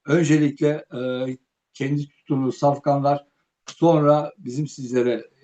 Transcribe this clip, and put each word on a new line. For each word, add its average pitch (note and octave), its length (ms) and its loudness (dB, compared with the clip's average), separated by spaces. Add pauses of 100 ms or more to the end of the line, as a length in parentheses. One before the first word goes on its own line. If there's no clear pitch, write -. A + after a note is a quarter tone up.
öncelikle, D3+ 880 2
e, A#2+ 60 -8 (760)
kendi C#3+ 360 -4
tuttuğunuz C3 480 -4
safkanlar, C#3+ 720 0 (400)
sonra D3+ 680 2
bizim C#3 300 -8
sizlere B2 580 -2 (180)